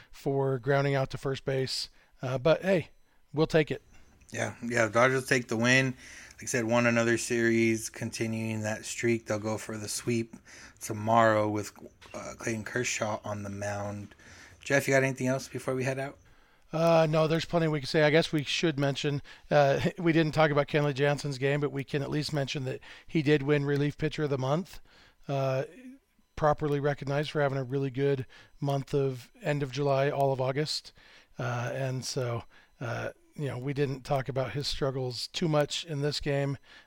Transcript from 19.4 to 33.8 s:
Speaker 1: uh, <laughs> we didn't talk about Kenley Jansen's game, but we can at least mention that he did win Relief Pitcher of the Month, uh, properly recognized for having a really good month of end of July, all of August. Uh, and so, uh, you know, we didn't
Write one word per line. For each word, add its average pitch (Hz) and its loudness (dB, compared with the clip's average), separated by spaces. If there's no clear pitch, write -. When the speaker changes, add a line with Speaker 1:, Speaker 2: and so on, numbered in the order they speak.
Speaker 1:
uh, 139 6
<laughs> - -6
we 170 4
didn't 156 4
talk 156 4
about 143 2
Kenley 147 2
Jansen's 143 0
game, 139 2
but 143 -2
we 135 -4
can 143 -2
at - -6
least 147 -2
mention 139 -2
that 127 -8
he 160 0
did 143 4
win 143 2
Relief 143 0
Pitcher 156 -2
of 139 0
the 139 0
Month, 135 -2
uh, 135 0
properly 147 2
recognized 143 -2
for 156 0
having 139 2
a 135 -2
really 135 -2
good 135 0
month 139 -2
of 135 -2
end 147 -2
of 135 -6
July, 139 2
all 139 2
of 127 -2
August. 135 -2
Uh, 123 -4
and 131 -4
so, 117 -4
uh, 117 -6
you 143 -4
know, 131 -6
we 131 -4
didn't 135 -2